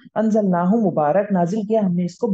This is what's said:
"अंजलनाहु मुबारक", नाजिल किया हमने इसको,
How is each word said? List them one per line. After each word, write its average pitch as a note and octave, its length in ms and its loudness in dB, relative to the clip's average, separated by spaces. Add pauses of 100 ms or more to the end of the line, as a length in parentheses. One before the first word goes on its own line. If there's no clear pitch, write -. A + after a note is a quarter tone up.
(160)
"अंजलनाहु G#3 640 2
मुबारक", E3 520 0
नाजिल F#3 340 -2
किया A3 160 0
हमने F3+ 220 -2
इसको, G#3+ 300 -6